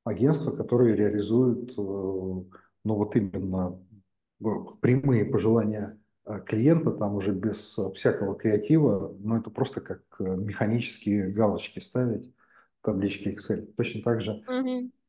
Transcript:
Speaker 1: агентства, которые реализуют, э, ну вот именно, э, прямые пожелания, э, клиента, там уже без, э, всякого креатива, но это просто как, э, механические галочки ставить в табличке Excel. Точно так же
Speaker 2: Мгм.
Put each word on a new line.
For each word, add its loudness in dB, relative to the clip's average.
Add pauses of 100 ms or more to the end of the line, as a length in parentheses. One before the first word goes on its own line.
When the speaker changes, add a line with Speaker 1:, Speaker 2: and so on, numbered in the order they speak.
Speaker 1:
агентства, 2
которые 4
реализуют, 2
э, -6
ну -4 (500)
вот 0
именно, -2 (600)
э, -6 (360)
прямые 4
пожелания, 0 (280)
э, -10
клиента, 4
там -2
уже 0
без, -4
э, -4
всякого 0
креатива, 2
но 0
это -6
просто -2
как, -12 (180)
э, -4 (140)
механические 0
галочки 0
ставить -4 (480)
в -16
табличке -2
Excel. -4 (100)
Точно -4
так 2
же -6
Speaker 2:
Мгм. -4 (180)